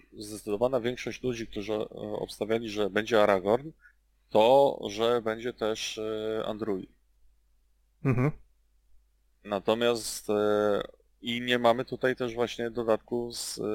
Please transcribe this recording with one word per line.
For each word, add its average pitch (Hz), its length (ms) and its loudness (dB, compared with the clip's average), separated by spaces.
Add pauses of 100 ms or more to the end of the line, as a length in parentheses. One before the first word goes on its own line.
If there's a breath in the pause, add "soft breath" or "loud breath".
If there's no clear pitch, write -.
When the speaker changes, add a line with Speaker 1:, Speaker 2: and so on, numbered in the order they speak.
(120)
Speaker 1:
zdecydowana 107 680 -2
większość 120 420 -6
ludzi, 117 240 -4
którzy, 104 260 -6
e, 107 140 -2 (340)
obstawiali, 110 500 -4
że 104 200 -2
będzie 107 320 4
Aragorn, 104 460 4 (600 soft breath)
to, 127 480 6 (120)
że 117 320 0
będzie 113 300 -4
też, - 460 -4
e, 110 480 -4
Andruil. 107 400 -4 (1160)
Speaker 2:
Mhm. 131 260 2 (1120)
Speaker 1:
Natomiast, 113 840 0
e, 104 500 2 (400)
i 120 200 -4
nie 123 180 2
mamy 120 260 4
tutaj 127 320 0
też 120 180 -4
właśnie 117 360 -2
dodatku 117 600 -2
z-, - 260 -10 (160)